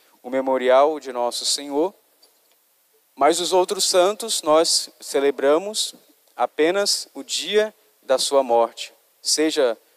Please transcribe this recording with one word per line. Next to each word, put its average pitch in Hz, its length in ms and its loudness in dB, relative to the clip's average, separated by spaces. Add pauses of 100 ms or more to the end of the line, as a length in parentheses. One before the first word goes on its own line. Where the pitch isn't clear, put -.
(220)
o 123 80 -16
memorial 131 680 2
de 135 140 -14
Nosso 120 320 -6
Senhor. 143 480 -4 (1200)
Mas 156 240 2
os 170 140 -4
outros 185 320 0
santos 202 560 0
nós 160 480 2 (100)
celebramos 143 960 -2 (400)
apenas 175 800 -2
o 139 100 -14
dia 208 500 -2 (300)
da 131 140 0
sua 135 260 0
morte, 117 500 0 (280)
seja 151 560 0 (200)